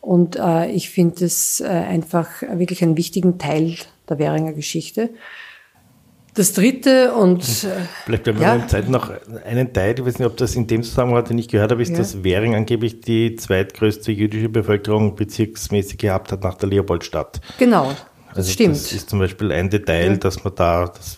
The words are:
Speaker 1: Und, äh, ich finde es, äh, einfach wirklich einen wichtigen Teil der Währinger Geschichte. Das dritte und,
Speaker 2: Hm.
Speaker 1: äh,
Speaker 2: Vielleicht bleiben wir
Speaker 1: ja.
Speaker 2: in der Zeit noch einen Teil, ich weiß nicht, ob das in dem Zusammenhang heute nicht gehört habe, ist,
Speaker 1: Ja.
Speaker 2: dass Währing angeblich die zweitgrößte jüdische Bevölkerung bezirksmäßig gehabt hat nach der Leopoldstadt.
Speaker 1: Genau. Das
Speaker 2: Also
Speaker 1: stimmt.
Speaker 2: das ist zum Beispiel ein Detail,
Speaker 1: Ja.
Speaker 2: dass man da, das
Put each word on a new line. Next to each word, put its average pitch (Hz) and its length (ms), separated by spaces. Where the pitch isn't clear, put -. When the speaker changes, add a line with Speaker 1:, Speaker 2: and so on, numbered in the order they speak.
Speaker 1:
Und, 175 340
äh, 170 340
ich - 220
finde 175 340
es, - 360
äh, - 60
einfach 170 600
wirklich 175 420
einen 165 120
wichtigen 175 440
Teil 156 360
der 131 120
Währinger 156 340
Geschichte. 165 560
Das 185 180
dritte 254 600
und, 185 300
Speaker 2:
Hm. 127 260
Speaker 1:
äh, 185 40
Speaker 2:
Vielleicht 113 180
bleiben 107 160
wir 156 80
Speaker 1:
ja. 220 60
Speaker 2:
in 120 80
der 117 60
Zeit 104 200
noch 127 240
einen 123 300
Teil, 101 240
ich 131 80
weiß 123 140
nicht, 123 80
ob 113 100
das - 180
in 117 120
dem 113 160
Zusammenhang 123 340
heute 120 160
nicht 117 160
gehört 107 220
habe, 120 100
ist, 120 80
Speaker 1:
Ja. 170 80
Speaker 2:
dass 101 260
Währing 101 300
angeblich 110 480
die 113 340
zweitgrößte 104 760
jüdische 107 380
Bevölkerung 107 680
bezirksmäßig 104 800
gehabt 95 340
hat 98 120
nach 92 120
der 98 140
Leopoldstadt. 92 720
Speaker 1:
Genau. 190 340
Das 95 100
Speaker 2:
Also 95 60
Speaker 1:
stimmt. 160 240
Speaker 2:
das - 180
ist 101 160
zum 104 100
Beispiel 95 320
ein 87 180
Detail, 90 420
Speaker 1:
Ja. 95 60
Speaker 2:
dass 92 260
man 95 120
da, 87 320
das - 300